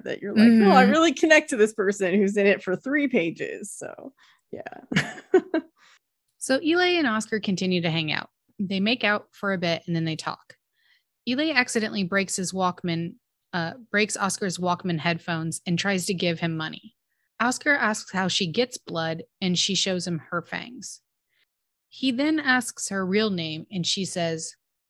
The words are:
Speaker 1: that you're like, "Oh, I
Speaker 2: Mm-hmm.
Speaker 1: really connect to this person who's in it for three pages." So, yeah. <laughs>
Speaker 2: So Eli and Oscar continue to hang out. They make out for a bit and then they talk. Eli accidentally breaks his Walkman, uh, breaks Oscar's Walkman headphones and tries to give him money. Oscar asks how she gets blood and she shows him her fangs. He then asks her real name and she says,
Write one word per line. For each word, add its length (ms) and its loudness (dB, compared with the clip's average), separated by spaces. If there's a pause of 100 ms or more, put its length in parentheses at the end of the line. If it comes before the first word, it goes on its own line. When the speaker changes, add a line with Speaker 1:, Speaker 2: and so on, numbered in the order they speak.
Speaker 1:
that 180 -8
you're 140 -6
like, 320 8
"Oh, 40 8
I 120 10
Speaker 2:
Mm-hmm. 80 6
Speaker 1:
really 220 4
connect 360 4
to 80 -2
this 160 4
person 400 0
who's 240 2
in 80 4
it 160 4
for 140 -2
three 320 -2
pages." 680 -4
So, 400 -14 (380)
yeah. 500 -6 (320)
<laughs> 80 6 (960)
Speaker 2:
So 240 0
Eli 280 2
and 180 2
Oscar 320 -2
continue 420 0
to 80 0
hang 220 0
out. 180 -4 (300)
They 200 -2
make 240 0
out 280 0
for 200 -4
a 60 0
bit 300 -2
and 80 -2
then 100 0
they 100 -4
talk. 420 -10 (720)
Eli 240 0
accidentally 520 0
breaks 320 -2
his 180 -4
Walkman, 600 -4 (360)
uh, 220 -6 (160)
breaks 260 0
Oscar's 440 -4
Walkman 400 -2
headphones 680 -4
and 140 0
tries 260 -2
to 80 -2
give 260 -2
him 160 -2
money. 380 -8 (460)
Oscar 340 0
asks 380 -2
how 160 0
she 180 0
gets 320 -2
blood 460 -6 (180)
and 160 0
she 160 0
shows 320 -2
him 240 -4
her 140 -4
fangs. 580 -12 (880)
He 220 -2
then 280 0
asks 500 0
her 140 -2
real 280 0
name 400 -4
and 160 -4
she 180 -2
says, 500 -4 (340)